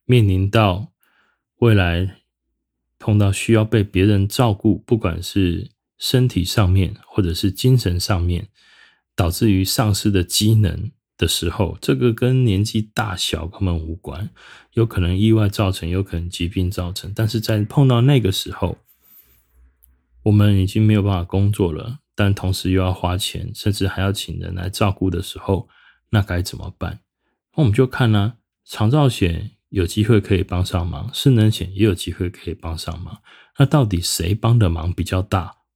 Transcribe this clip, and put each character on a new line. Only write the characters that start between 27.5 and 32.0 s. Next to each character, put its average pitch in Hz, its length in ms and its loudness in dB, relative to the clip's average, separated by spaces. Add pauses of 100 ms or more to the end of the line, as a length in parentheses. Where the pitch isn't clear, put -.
那 160 80 2
我 - 0 -
们 107 100 2
就 127 140 4
看 120 280 0
啊， 104 220 0 (280)
长 - 260 -2
照 147 160 4
险 92 440 -2 (180)
有 92 160 -2
机 107 180 -2
会 107 160 4
可 98 160 0
以 87 80 0
帮 90 220 -2
上 90 200 -4
忙， 90 280 -8
失 - 160 0
能 110 200 4
险 98 240 -4
也 98 120 0
有 104 80 2
机 - 180 -8